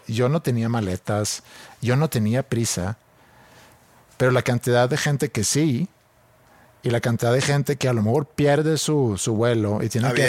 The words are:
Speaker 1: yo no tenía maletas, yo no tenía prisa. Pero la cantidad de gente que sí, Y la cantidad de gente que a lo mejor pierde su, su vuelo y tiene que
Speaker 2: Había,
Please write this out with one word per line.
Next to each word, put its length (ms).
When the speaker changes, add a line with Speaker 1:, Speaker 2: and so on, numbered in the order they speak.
Speaker 1:
yo 220
no 120
tenía 280
maletas, 760
yo 160
no 120
tenía 340
prisa. 540
Pero 140
la 100
cantidad 480
de 80
gente 320
que 140
sí, 440
Y 100
la 100
cantidad 320
de 80
gente 340
que 140
a 40
lo 80
mejor 240
pierde 520
su, 400
su 180
vuelo 480
y 60
tiene 240
que 100
Speaker 2:
Había, 60